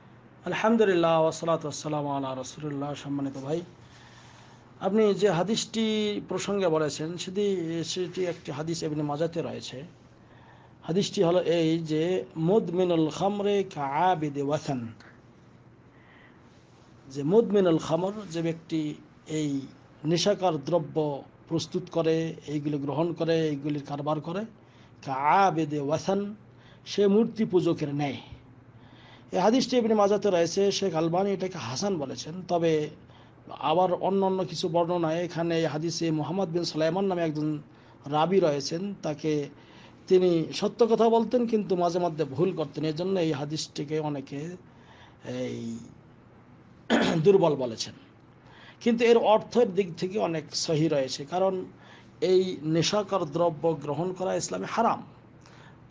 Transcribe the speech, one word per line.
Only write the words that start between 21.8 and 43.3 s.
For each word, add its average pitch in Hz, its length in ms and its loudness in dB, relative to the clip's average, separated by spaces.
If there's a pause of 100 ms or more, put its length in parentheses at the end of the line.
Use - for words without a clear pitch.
করে, 160 420 0 (120)
এইগুলি 147 320 -4
গ্রহণ 143 340 -2
করে, 165 360 0
এইগুলির 147 400 -4
কারবার 147 320 -4
করে, 175 240 -6 (600)
কাআবিদে 151 760 2
ওয়াসান, 190 540 -2 (520)
সে 202 200 2
মূর্তি 214 380 4
পূজকের 160 500 0
ন্যায়। 143 220 -2 (1160)
এই 185 60 0
হাদিসটি 220 380 4
ইবনে 226 180 4
মাজাতে 202 360 4
রয়েছে। 185 420 2
শেখ 190 220 -2
আলবানী 170 360 0
এটাকে 185 280 -4
হাসান 135 400 -4
বলেছেন, 135 360 -8 (140)
তবে 160 420 2 (680)
আবার 175 340 2
অন্যান্য 190 520 0
কিছু 180 240 -6
বর্ণনায় 170 560 0
এখানে 165 340 -2
এই 160 80 2
হাদিসে 160 440 -2
মুহাম্মদ 160 380 -2
বিন 170 160 -2
সুলাইমান 160 400 0
নামে 180 180 0
একজন 151 360 -2 (480)
রাবি 160 340 2
রয়েছেন, 170 600 0
তাকে, 151 460 -2 (600)
তিনি 180 440 6
সত্য 208 340 0
কথা 226 220 4
বলতেন 226 380 2
কিন্তু 202 300 0
মাঝে 175 220 0
মধ্যে 165 260 -2
ভুল 143 280 0
করতেন, 151 320 -6
এজন্য 180 360 -2
এই 160 120 0